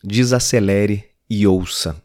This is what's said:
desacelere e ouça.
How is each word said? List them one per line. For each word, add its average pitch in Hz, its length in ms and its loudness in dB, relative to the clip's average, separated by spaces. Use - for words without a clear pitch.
desacelere 104 1000 0
e 104 160 0
ouça. 90 600 0